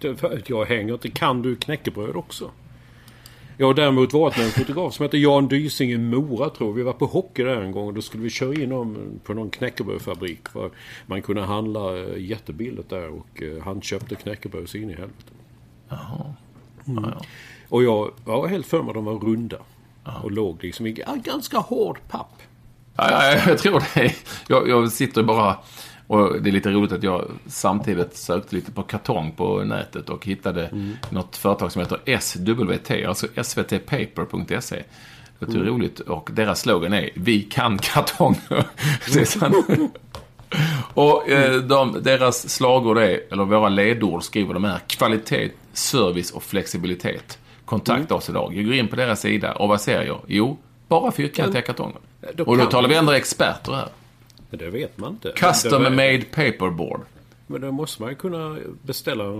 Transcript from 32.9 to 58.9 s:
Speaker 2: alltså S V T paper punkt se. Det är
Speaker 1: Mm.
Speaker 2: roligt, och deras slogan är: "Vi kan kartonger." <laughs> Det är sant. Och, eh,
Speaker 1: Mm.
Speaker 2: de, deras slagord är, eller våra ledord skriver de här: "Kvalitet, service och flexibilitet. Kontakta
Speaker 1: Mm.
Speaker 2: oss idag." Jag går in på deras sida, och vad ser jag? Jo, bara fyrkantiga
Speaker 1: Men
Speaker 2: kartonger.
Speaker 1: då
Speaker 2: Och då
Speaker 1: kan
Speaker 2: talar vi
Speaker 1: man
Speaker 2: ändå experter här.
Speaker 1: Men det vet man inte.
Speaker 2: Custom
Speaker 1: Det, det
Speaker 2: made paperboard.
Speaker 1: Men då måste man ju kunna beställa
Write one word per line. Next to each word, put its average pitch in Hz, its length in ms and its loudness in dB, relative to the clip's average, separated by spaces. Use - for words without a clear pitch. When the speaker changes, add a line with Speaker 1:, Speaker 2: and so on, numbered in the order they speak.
Speaker 2:
alltså - 300 -4
S - 240 -6
V 101 40 0
T 98 160 -2
paper - 520 -4
punkt 92 340 -6
se. - 180 -8
Det - 140 -10
är - 40 0
Speaker 1:
Mm. 92 100 0
Speaker 2:
roligt, 113 340 -2
och - 320 -8
deras 104 280 0
slogan 92 320 2
är: 90 220 0
"Vi 104 280 2
kan 110 360 0
kartonger." - 600 2
<laughs> - 680 0
Det - 60 8
är - 40 6
sant. 196 320 4
Och, 147 340 6
eh, 135 260 6
Speaker 1:
Mm. 127 140 2
Speaker 2:
de, 135 340 4
deras 131 460 4
slagord 123 500 4
är, 98 220 4
eller 98 120 2
våra 107 240 6
ledord 101 540 2
skriver 95 320 -2
de 92 100 -2
här: 92 220 -2
"Kvalitet, 110 640 0
service 90 580 0
och - 120 -12
flexibilitet. - 960 -6
Kontakta 123 380 0
Speaker 1:
Mm. - 20 2
Speaker 2:
oss - 140 -4
idag." 87 240 -2
Jag 101 100 -2
går 117 100 0
in 123 140 2
på - 80 -8
deras 120 240 0
sida, 107 320 0
och - 160 0
vad 104 120 4
ser 101 220 0
jag? - 240 -6
Jo, 110 320 0
bara 247 240 4
fyrkantiga 151 420 -2
Speaker 1:
Men 120 80 0
Speaker 2:
kartonger. - 340 -6
Speaker 1:
då 123 100 -2
Speaker 2:
Och 120 120 4
då 127 60 8
Speaker 1:
kan 117 100 4
Speaker 2:
talar 123 160 6
vi 147 60 6
Speaker 1:
man 160 40 6
Speaker 2:
ändå 151 140 6
experter - 600 0
här. 135 160 -6
Speaker 1:
Men 87 80 -12
det 82 120 -10
vet 120 280 -8
man 135 140 -10
inte. - 240 -10
Speaker 2:
Custom 151 460 2
Speaker 1:
Det, 131 80 4
det 127 60 2
Speaker 2:
made 135 260 4
paperboard. 92 680 -2
Speaker 1:
Men 139 140 -8
då 135 120 -6
måste 151 300 -6
man 131 80 -6
ju 139 60 -10
kunna 160 400 -6
beställa 135 420 -6